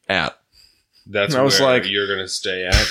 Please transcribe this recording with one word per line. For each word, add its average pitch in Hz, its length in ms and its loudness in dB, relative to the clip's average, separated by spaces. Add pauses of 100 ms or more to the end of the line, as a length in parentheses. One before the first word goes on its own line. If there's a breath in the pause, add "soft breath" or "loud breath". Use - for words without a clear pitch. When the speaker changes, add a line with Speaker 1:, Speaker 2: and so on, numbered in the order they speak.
Speaker 1:
at. 90 300 -2 (680 soft breath)
Speaker 2:
That's 101 260 -2
Speaker 1:
And 127 80 2
I - 20 4
was 139 160 4
Speaker 2:
where 135 100 4 (100)
Speaker 1:
like, 101 100 -4
Speaker 2:
you're 101 180 0
gonna 95 200 -4
stay 92 400 -6
at? 104 240 2